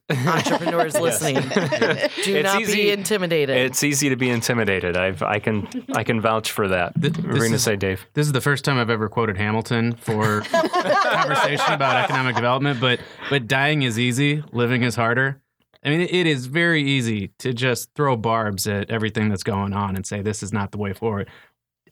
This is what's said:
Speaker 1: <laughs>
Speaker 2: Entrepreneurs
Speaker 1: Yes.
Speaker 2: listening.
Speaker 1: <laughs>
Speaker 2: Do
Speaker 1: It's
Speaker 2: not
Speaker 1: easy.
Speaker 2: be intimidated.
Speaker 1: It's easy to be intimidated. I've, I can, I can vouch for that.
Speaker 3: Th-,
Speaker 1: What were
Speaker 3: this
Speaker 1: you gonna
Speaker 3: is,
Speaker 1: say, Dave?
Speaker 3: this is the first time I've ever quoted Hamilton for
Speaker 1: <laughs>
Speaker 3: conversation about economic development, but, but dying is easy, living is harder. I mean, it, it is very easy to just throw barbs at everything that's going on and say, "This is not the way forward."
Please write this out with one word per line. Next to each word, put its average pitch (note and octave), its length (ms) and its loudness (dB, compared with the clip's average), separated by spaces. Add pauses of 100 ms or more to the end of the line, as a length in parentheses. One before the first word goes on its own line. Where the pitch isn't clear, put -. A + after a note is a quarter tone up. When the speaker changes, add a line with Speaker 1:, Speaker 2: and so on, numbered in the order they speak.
Speaker 1:
<laughs> - 60 -14
Speaker 2:
Entrepreneurs D#3+ 840 0
Speaker 1:
Yes. - 80 0
Speaker 2:
listening. D#3 320 0
Speaker 1:
<laughs> - 80 0
Speaker 2:
Do G3 960 0
Speaker 1:
It's - 80 2
Speaker 2:
not G3 180 2
Speaker 1:
easy. G3 120 0 (100)
Speaker 2:
be G3+ 80 4
intimidated. F3 640 0
Speaker 1:
It's B2+ 260 0
easy D3 280 2
to C3 40 2
be B2 160 0
intimidated. G2 640 0
I've, F#2 240 0
I G#2 200 0
can, G#2+ 260 -2 (300)
I A2+ 80 0
can A#2 160 0
vouch A2 320 0
for G#2 160 0
that. F2+ 240 0 (100)
Speaker 3:
Th-, - 140 0
Speaker 1:
What - 100 -6
were - 60 -4
Speaker 3:
this A2 100 2
Speaker 1:
you A2+ 60 2
gonna A2+ 80 2
Speaker 3:
is, G#2 80 0
Speaker 1:
say, A2 100 2
Dave? F#2+ 400 -2
Speaker 3:
this D3+ 140 0
is D3 40 0
the B2+ 80 2
first C#3 240 0
time C#3 140 2
I've A2+ 100 0
ever A2 200 0
quoted G#2+ 280 0
Hamilton A2+ 600 0
for G#2+ 460 0
Speaker 1:
<laughs> - 100 -6
Speaker 3:
conversation D#4+ 1200 0
about B2+ 320 2
economic B2+ 320 0
development, B2+ 440 0
but, B2 200 2 (300)
but C3+ 180 0
dying C#3+ 340 2
is A#2 160 0
easy, C#3+ 540 2
living A#2+ 320 2
is A#2 100 0
harder. B2+ 460 0 (440)
I C3+ 60 0
mean, D#3+ 100 2
it, E3+ 140 0
it F3+ 140 2
is C3 180 0
very D#3+ 380 2
easy A2+ 560 0
to B2+ 120 -2
just B2 420 -2
throw C#3+ 220 2
barbs A2 520 -2
at G2+ 220 -2
everything G#2+ 380 0
that's G2+ 140 -2
going G2 300 -2
on G2 240 -2
and F#2+ 100 -8
say, G#2 160 -6
"This G#2 200 -4
is F#2+ 100 -6
not G2+ 180 -2
the G#2 80 -10
way G2+ 140 -4
forward." G2+ 360 -4 (640)